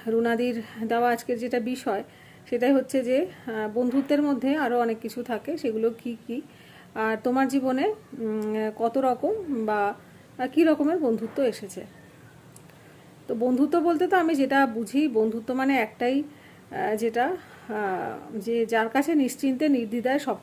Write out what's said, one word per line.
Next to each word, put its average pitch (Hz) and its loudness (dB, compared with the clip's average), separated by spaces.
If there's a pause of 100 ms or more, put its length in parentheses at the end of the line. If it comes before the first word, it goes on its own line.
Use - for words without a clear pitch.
রুনাদির 233 0 (240)
দেওয়া 233 2
আজকের 240 -2
যেটা 240 -2
বিষয়, 226 -4 (480)
সেটাই 247 4
হচ্ছে 262 2
যে, 262 2
আহ, - -10 (220)
বন্ধুত্বের 269 2
মধ্যে 277 0
আরও 240 2
অনেক 226 0
কিছু 240 -8
থাকে, 269 -6
সেগুলো 226 0
কি 233 -8 (100)
কি, 240 -6 (540)
আর 220 0
তোমার 262 2
জীবনে, 269 0 (240)
উম, 214 -2
কত 233 0
রকম 269 0 (140)
বা 214 0 (580)
কী 330 4
রকমের 311 2
বন্ধুত্ব 226 -2
এসেছে। 208 -4 (1400)
তো 214 -4
বন্ধুত্ব 254 2
বলতে 339 2
তো 381 2
আমি 330 2
যেটা 269 4
বুঝি, 233 0
বন্ধুত্ব 226 0
মানে 262 2
একটাই, 247 0
আহ, - -6
যেটা, 226 0
আহ, 214 -6
যে 233 0
যার 226 2
কাছে 285 2
নিশ্চিন্তে 269 2
নির্দ্বিধায় 240 0
সব 254 -2